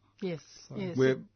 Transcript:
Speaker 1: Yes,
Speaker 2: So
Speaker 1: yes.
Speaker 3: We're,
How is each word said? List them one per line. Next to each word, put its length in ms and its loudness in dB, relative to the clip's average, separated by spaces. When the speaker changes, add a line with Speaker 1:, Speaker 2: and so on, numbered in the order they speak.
Speaker 1:
Yes, 200 -6
Speaker 2:
So 80 -14
Speaker 1:
yes. 200 -6
Speaker 3:
We're, 220 4